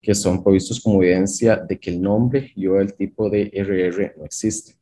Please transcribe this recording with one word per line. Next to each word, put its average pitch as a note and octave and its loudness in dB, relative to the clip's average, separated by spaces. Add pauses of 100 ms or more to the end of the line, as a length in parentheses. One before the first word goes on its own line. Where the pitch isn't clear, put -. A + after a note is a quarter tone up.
que G#2 0
son F#2 0
provistos G2 2
como G2+ 2
evidencia G2 2
de - -8
que - -8
el F2 -4
nombre A#2+ 0
y F#2+ -4
o F#2+ 2
el G2 -2
tipo G2+ -4
de G2+ 0
R F#2+ 0
R F2+ -4
no D#2 -16
existe. - -6